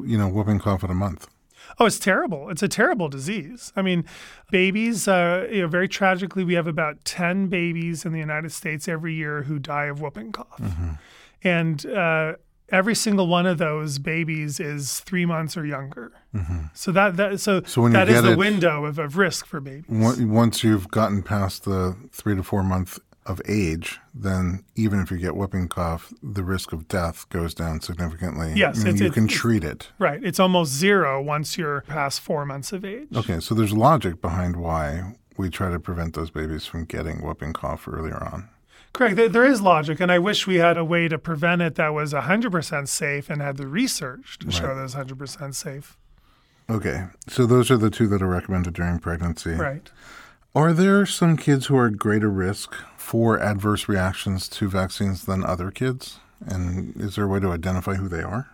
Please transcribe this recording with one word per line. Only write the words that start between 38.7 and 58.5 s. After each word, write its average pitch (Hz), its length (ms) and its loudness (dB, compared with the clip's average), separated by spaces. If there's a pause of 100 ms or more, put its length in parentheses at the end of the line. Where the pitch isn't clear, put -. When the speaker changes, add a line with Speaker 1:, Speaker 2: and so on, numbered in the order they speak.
Speaker 2:
Correct. 226 220 2
There, 226 140 4
there 233 160 6
is 262 160 4
logic, 160 380 4
and 180 120 4
I 180 60 6
wish 202 300 0
we 185 80 4
had 170 200 6
a 170 80 0
way 170 240 2
to 156 120 -2
prevent 170 420 0
it 165 140 0
that 151 180 0
was 151 200 -2
a 143 80 0
hundred 208 300 0
percent 147 380 -4
safe 143 400 -4
and 151 100 -4
had 143 180 -4
the 139 100 -8
research 156 720 -4
to - 120 -6
show 90 180 -2
Speaker 1:
Right. 135 40 -4
Speaker 2:
that 135 100 -6
it's 127 120 -8
hundred 135 240 -10
percent 139 360 -10
safe. 143 400 -12 (760)
Speaker 1:
Okay, 95 360 -2 (240)
so 127 160 2
those 123 240 6
are 127 80 6
the 107 140 4
two 113 160 2
that 98 140 2
are 95 60 2
recommended 90 460 0
during 87 240 -2
pregnancy. 85 560 -4
Speaker 2:
Right. 143 360 -4 (640)
Speaker 1:
Are 160 200 4
there 196 320 6
some 165 320 4
kids 139 300 2
who 135 100 4
are 120 100 6
at 107 100 0
greater 107 320 2
risk 95 460 -2 (220)
for 113 420 2
adverse 101 480 0
reactions 95 600 0
to - 180 -2
vaccines 95 560 -2
than 95 220 -2
other 90 260 -4
kids? 127 480 -4 (260)
And 92 540 -4
is 101 160 -6
there 104 100 0
a - 20 0
way 98 120 0
to 95 120 2
identify 92 440 -2
who 95 140 -4
they 82 140 -4
are? 117 300 -6